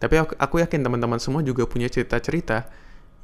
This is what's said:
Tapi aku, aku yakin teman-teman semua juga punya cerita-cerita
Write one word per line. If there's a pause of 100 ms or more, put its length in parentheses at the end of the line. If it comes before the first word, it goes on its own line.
Tapi
aku,
aku
yakin
teman-teman
semua
juga
punya
cerita-cerita (560)